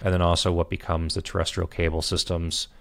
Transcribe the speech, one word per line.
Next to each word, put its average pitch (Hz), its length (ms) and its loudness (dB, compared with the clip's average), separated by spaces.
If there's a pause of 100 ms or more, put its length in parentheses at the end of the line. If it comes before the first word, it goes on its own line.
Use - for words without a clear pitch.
and 92 140 2
then 90 80 4
also 87 300 4
what 85 180 2
becomes 82 440 -2
the 92 80 -2
terrestrial 87 440 -2
cable 80 340 0
systems 85 680 -2 (120)